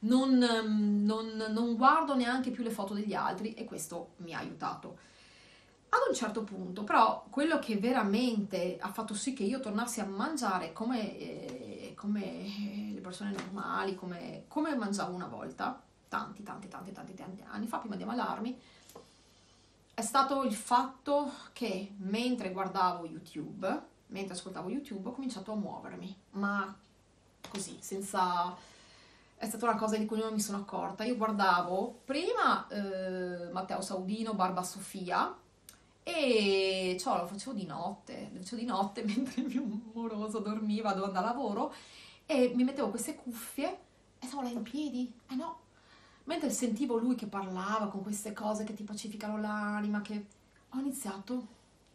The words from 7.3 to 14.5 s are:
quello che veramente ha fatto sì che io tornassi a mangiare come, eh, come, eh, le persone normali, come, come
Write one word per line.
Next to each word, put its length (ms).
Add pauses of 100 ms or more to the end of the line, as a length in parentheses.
quello 300
che 180
veramente 1000
ha 120
fatto 220
sì 200
che 100
io 160
tornassi 400
a 60
mangiare 680
come, 460
eh, 760
come, 280
eh, 720
le 40
persone 300
normali, 640
come, 540
come 280